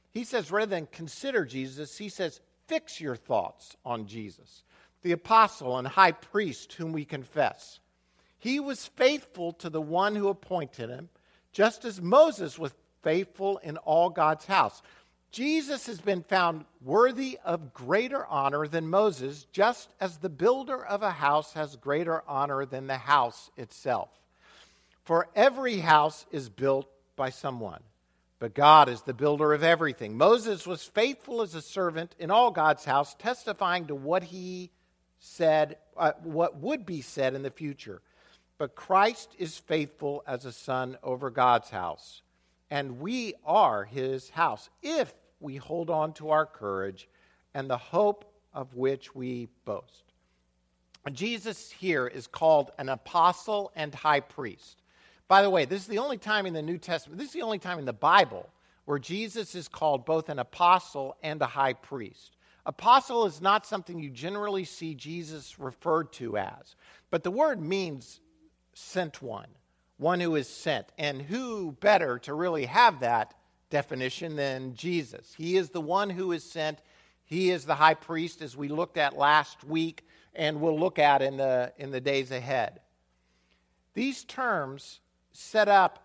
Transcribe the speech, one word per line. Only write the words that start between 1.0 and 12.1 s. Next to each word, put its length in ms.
Jesus," 540
he 100
says, 320
"fix 340
your 160
thoughts 640
on 240
Jesus, 560
the 100
apostle 680
and 120
high 240
priest 580
whom 220
we 100
confess. 800
He 220
was 260
faithful 680
to 160
the 120
one 340
who 120
appointed 600
him, 200
just 320
as 160
Moses 600